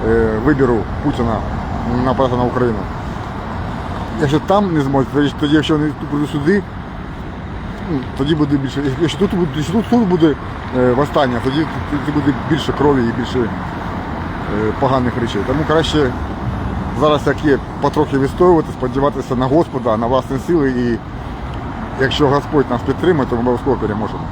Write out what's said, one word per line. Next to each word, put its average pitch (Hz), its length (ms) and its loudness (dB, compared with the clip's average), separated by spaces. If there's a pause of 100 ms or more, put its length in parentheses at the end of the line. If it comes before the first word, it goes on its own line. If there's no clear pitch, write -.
е, 113 200 2 (160)
вибіру 131 340 4 (260)
Путіна 120 320 0 (680)
нападати 127 320 2
на 123 80 2
Україну. 120 340 0 (1400)
Якщо 147 180 2
там 190 360 2
не 151 60 4
зможуть, 135 340 2
тоді, 143 260 2
тоді, 147 140 2
якщо 156 200 4
вони 151 160 2 (200)
прийдуть 147 200 -2
сюди, 160 320 2 (1300)
ну, 135 80 -2 (180)
тоді 143 160 2
буде 147 220 0
більше. 135 240 -2 (200)
Якщо 160 180 0
тут 202 160 0
буде, 175 220 0
якщо 156 160 -4
тут, 220 180 0
тут 233 180 4
буде, 160 260 4 (440)
е, 127 140 4
восстання, 131 520 2
тоді, 139 220 0 (240)
тоді 147 280 -2
буде 139 180 2 (140)
більше 156 220 0
крові 139 280 4
і 117 200 0
більше, 123 180 -2
е, - 1400 -4
поганих 127 400 2
речей. 107 260 -2
Тому 160 200 2
краще 151 440 2 (920)
зараз, 147 260 2
як 143 180 0
є, 135 140 4 (220)
потрохи 143 380 2
відстоювати, 156 540 4
сподіватися 135 640 -2
на 127 100 2
Господа, 131 500 2
на 117 100 0
власні 131 400 0
сили. 151 240 4
І 120 280 0 (1040)
якщо 135 260 2
Господь 139 420 2
нас 120 160 0
підтримує, 135 440 2
то 120 60 0
ми 113 60 0
обов'язково 123 340 0
переможемо. 101 560 -4